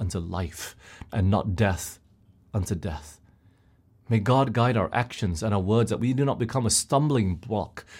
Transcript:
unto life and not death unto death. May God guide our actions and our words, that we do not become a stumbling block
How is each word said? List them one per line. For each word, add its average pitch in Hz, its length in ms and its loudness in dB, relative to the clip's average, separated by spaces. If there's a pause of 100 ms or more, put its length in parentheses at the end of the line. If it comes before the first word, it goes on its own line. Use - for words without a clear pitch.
unto 95 180 -2
life 87 560 -6 (380)
and 98 180 2
not 101 240 2
death 95 460 0 (520)
unto 95 220 -2
death. - 460 -8 (880)
May 113 100 4
God 127 340 2
guide 117 240 2
our 92 120 0
actions 107 520 -2
and 110 100 0
our 101 80 2
words, 107 300 2
that 107 100 -2
we 127 140 0
do 139 100 2
not 135 140 -2
become 120 260 -2
a 107 60 2
stumbling 139 640 2
block - 480 -6 (140)